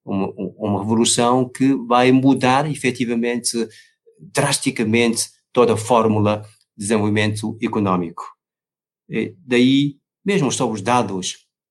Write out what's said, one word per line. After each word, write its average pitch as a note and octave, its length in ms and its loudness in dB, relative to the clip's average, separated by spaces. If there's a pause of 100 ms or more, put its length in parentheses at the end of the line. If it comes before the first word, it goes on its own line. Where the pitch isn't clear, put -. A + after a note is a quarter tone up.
uma, G2 320 -4
uma G2+ 440 -4
revolução A#2+ 680 2
que C3+ 260 0 (120)
vai B2 260 4
mudar C3 580 2
efetivamente, A#2+ 1000 -4 (520)
drasticamente, A#2 1040 0 (280)
toda A#2 200 4
a G#2+ 40 2
fórmula G#2+ 720 2 (300)
de G#2 80 -12
desenvolvimento G#2+ 760 -2
económico. F#2+ 640 -2 (840)
Eh, A2 280 -6
daí, C3+ 580 2 (280)
mesmo E3+ 280 0
sobre A2+ 240 -2
os G2 60 -10
dados, G2+ 640 -2 (240)